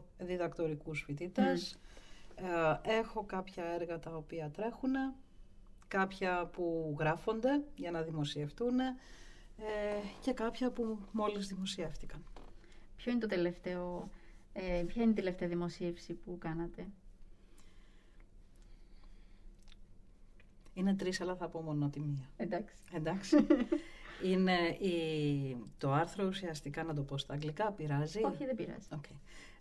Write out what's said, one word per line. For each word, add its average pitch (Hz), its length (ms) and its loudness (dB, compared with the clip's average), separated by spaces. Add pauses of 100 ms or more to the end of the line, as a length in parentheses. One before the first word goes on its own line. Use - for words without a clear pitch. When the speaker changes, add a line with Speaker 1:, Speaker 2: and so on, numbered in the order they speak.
(180)
Speaker 1:
διδακτορικούς 160 840 -2
φοιτητές, 175 760 2 (640)
Speaker 2:
Μμμ. 185 40 -4
Speaker 1:
ε, 165 340 4 (180)
έχω 220 260 0
κάποια 185 420 -4
έργα 170 340 -2
τα 165 160 -8
οποία 156 340 -6
τρέχουνε, 262 640 0 (760)
κάποια 190 640 2
που 165 460 0
γράφονται 220 600 4 (140)
για 175 160 -4
να 165 100 0
δημοσιευτούνε, 160 840 0 (720)
ε, 220 60 -10 (580)
και 254 120 2
κάποια 233 380 0
που 226 260 0 (140)
μόλις 208 360 2
δημοσιεύτηκαν. 175 760 -4 (720)
Speaker 2:
Ποιο - 140 -2
είναι 240 100 4
το 220 60 2
τελευταίο, 180 840 0 (440)
ε, 180 340 0
ποια 233 140 0
είναι 226 100 8
η 214 40 8
τελευταία 180 320 0
δημοσίευση 175 680 -2
που 175 240 -10
κάνατε; 170 500 -4 (3750)
Speaker 1:
Είναι 196 200 4
τρεις, 185 280 0
αλλά 180 140 0
θα 180 120 -4
πω 165 140 -4
μόνο 147 280 2
τη 147 100 -6
μία. 143 380 -2
Speaker 2:
Εντάξει. 226 380 -2 (180)
Speaker 1:
Εντάξει. 175 480 2
Speaker 2:
<laughs> - 40 8 (840)
Speaker 1:
Είναι 185 220 8 (140)
η, 151 880 2 (200)
το 143 160 2
άρθρο 175 340 4
ουσιαστικά, 165 560 -2
να 160 100 -2
το 147 80 0
πω 139 160 -2
στα - 160 -4
αγγλικά, 151 380 0
πειράζει; 156 520 0
Speaker 2:
Όχι, - 220 2
δεν 254 100 0
πειράζει. - 380 -6
Speaker 1:
Οκ. 151 100 -6 (580)